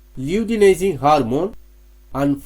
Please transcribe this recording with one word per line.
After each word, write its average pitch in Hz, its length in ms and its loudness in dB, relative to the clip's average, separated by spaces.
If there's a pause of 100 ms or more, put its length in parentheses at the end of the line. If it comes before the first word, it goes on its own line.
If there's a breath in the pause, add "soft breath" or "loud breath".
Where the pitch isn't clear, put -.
(180)
luteinizing 190 880 0
hormone 147 460 2 (680)
and 143 120 0 (140)